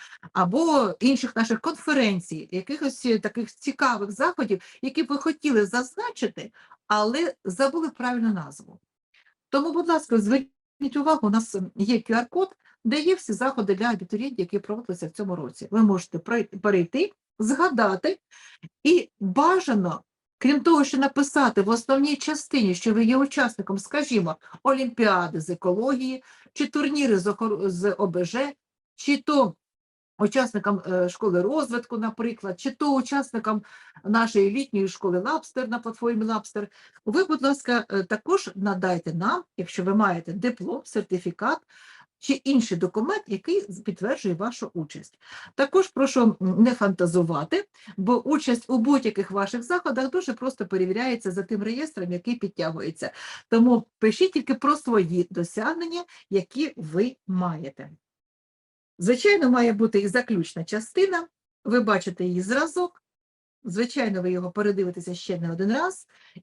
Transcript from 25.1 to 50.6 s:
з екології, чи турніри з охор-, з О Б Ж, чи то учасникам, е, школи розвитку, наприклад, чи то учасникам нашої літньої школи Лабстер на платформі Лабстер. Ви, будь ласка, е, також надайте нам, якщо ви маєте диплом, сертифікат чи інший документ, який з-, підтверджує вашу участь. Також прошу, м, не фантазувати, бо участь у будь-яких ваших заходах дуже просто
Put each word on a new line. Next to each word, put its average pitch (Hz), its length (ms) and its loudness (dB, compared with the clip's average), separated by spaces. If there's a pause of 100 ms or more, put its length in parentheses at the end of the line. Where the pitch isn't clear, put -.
з 160 80 -8
екології, 254 760 -2 (300)
чи 294 140 -2
турніри 285 520 2
з 180 80 -2
охор-, 202 420 -2
з 185 220 0
О 190 160 0
Б 175 180 -2
Ж, 277 280 -2 (420)
чи 277 220 0
то 269 380 2 (640)
учасникам, 208 680 0
е, 180 220 2
школи 180 320 0
розвитку, 240 560 -2
наприклад, 220 600 -6
чи 269 120 -4
то 285 240 0
учасникам 233 680 -2 (400)
нашої 208 480 4
літньої 214 360 -2
школи 180 320 -2
Лабстер 247 500 -4
на 233 100 -4
платформі 226 460 -2
Лабстер. 208 420 -4 (380)
Ви, 269 180 2
будь 294 200 0
ласка, 269 460 0
е, 190 140 0
також 214 520 -2
надайте 185 580 -2
нам, 240 300 -2 (140)
якщо 180 260 -6
ви 196 120 0
маєте 175 380 0
диплом, 240 520 -4
сертифікат 202 760 -4 (600)
чи - 140 -2
інший 254 440 0
документ, 233 500 -2
який 330 340 -2
з-, 202 200 -14
підтверджує 196 540 -4
вашу 214 380 -8
участь. - 460 -12 (360)
Також 359 320 4
прошу, 254 540 2
м, 185 220 4
не 240 120 6
фантазувати, 180 920 0 (300)
бо 226 240 2
участь 262 460 0
у 247 100 0
будь-яких 220 540 2
ваших 202 320 -2
заходах 269 460 -2
дуже 349 240 -4
просто 247 320 -6